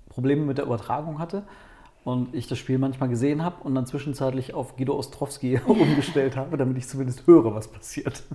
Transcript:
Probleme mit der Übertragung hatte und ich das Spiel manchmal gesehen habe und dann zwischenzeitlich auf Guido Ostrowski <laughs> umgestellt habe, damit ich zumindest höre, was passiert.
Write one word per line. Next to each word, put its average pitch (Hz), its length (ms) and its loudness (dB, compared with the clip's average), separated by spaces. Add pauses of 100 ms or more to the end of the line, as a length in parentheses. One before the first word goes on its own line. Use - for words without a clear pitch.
Probleme 139 360 0
mit 139 140 -2
der 143 60 -2
Übertragung 143 560 -4
hatte 196 240 -6 (580)
und 123 320 -4
ich 127 140 -6
das 123 100 -4
Spiel 131 200 -2
manchmal 135 300 -2
gesehen 143 360 0
habe 175 180 -6
und 131 140 -2
dann 127 100 0
zwischenzeitlich 135 680 -4
auf 131 220 -8
Guido 131 220 -2
Ostrowski 127 640 -4
<laughs> - 40 -4
umgestellt 147 720 2
habe, 151 200 -4
damit 131 220 0
ich 123 100 -10
zumindest 131 400 0
höre, 127 260 10
was 110 140 -6
passiert. - 560 -8 (100)